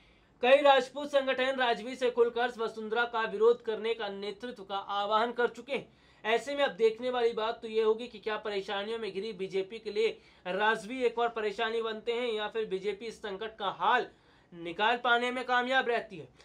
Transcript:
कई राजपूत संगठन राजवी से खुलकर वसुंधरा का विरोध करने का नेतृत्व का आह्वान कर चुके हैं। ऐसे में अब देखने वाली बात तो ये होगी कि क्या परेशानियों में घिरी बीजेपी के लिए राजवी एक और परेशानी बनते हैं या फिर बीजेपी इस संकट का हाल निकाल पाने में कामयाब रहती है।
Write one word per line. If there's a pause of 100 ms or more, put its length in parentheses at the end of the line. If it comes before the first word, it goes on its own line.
(420)
कई
राजपूत
संगठन
राजवी
से
खुलकर
वसुंधरा
का
विरोध
करने
का
नेतृत्व
का
आह्वान
कर
चुके
हैं। (280)
ऐसे
में
अब
देखने
वाली
बात
तो
ये
होगी
कि
क्या
परेशानियों
में
घिरी
बीजेपी
के
लिए (380)
राजवी
एक
और
परेशानी
बनते
हैं
या
फिर
बीजेपी
इस
संकट
का
हाल (460)
निकाल
पाने
में
कामयाब
रहती
है। (160)